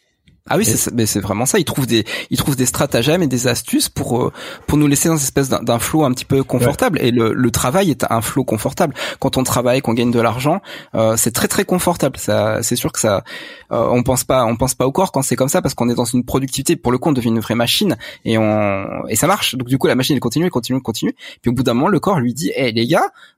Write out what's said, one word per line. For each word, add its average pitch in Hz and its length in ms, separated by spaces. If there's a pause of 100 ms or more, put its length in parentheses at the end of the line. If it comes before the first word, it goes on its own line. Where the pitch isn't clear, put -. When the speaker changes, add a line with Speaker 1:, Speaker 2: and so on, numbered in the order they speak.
(520)
Speaker 1:
Ah 147 40
oui, 202 60
Speaker 2:
Et - 20 (100)
Speaker 1:
c'est, - 200
mais 113 120
c'est 101 140
vraiment 104 260
ça. 208 140
Ils 151 40
trouvent 131 220
des, 113 180 (260)
ils 127 60
trouvent 139 200
des 127 100
stratagèmes 151 560
et 147 60
des 127 180
astuces 123 420
pour, 123 320
euh, 143 120 (340)
pour 151 120
nous 147 100
laisser 143 200
dans 165 60
une 151 80
espèce 135 260
d'un, - 140
d'un 117 160
flot 156 240
un 131 100
petit - 120
peu 135 180
confortable. 135 560
Speaker 2:
Ouais. 123 100
Speaker 1:
Et - 40
le, 113 220
le 123 180
travail 165 380
est - 200
un 113 100
flot 127 220
confortable. 131 520 (260)
Quand - 160
on 131 80
travaille, 127 360
qu'on 117 120
gagne 120 180
de 120 80
l'argent, 127 420 (360)
euh, 110 200
c'est 117 140
très, - 160
très 196 180
confortable. 175 520
Ça, 107 460
c'est 120 120
sûr 156 160
que - 80
ça, 104 240 (480)
euh, 117 220
on 120 100
pense 127 220
pas, 131 200
on 113 120
pense 127 180
pas 123 120
au 139 60
corps 185 200
quand - 100
c'est - 140
comme 131 140
ça 180 120
parce 151 120
qu'on 120 140
est 120 60
dans 117 120
une 123 180
productivité. 135 500
Pour - 160
le 123 80
coup, 160 120
on - 20
devient 123 160
une 113 100
vraie - 160
machine 120 420 (280)
et 113 120
on, 107 500 (220)
et 113 60
ça 143 140
marche. - 260
Donc 123 140
du 131 100
coup, - 80
la 135 80
machine, 131 220
elle 113 40
continue, 147 260
elle 175 40
continue, 127 280
elle - 40
continue. - 320 (280)
Puis 120 80
au 123 40
bout 127 80
d'un 120 120
moment, 143 140
le 180 120
corps 185 180
lui 120 160
dit, « 143 220
Eh, 127 160
les 117 160
gars, 254 220 (280)